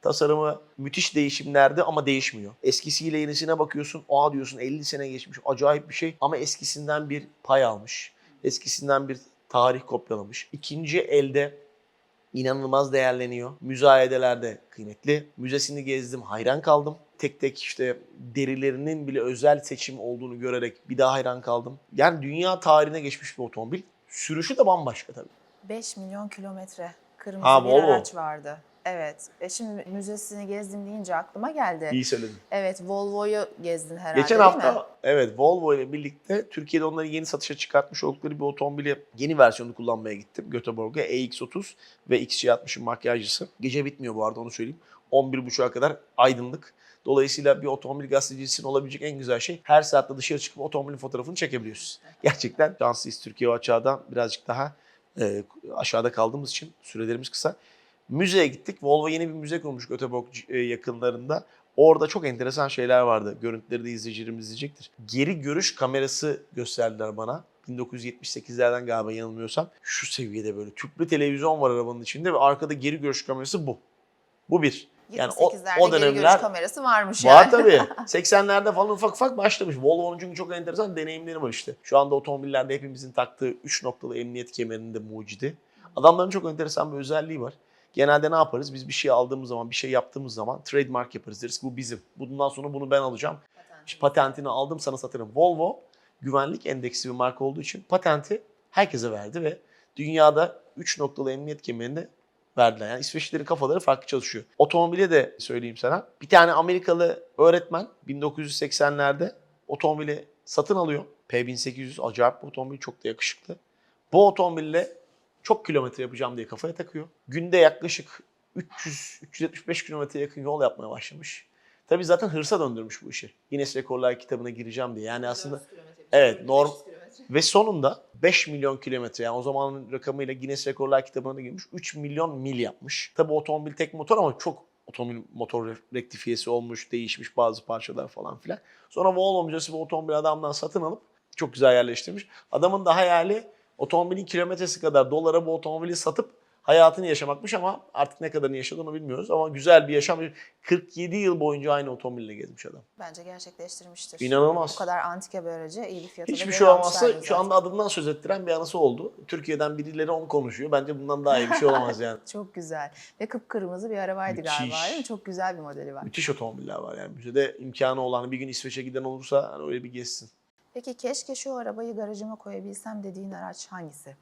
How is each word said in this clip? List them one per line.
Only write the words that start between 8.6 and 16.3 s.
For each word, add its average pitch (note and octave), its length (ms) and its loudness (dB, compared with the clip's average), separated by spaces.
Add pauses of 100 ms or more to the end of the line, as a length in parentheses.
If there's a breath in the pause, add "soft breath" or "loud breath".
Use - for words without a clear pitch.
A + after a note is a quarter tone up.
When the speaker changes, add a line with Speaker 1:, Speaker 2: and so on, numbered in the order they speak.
Speaker 1:
bir C3 80 -8 (320)
tarih B2+ 380 4
kopyalamış. A2 640 -8
İkinci D3 500 -4
elde C#3+ 560 2 (760)
inanılmaz C3+ 600 0
değerleniyor. B2+ 680 0
Müzayedelerde B2+ 1080 4
kıymetli. C#3+ 680 -4
Müzesini C#3 460 -4
gezdim, C3 380 -6
hayran A2+ 400 -2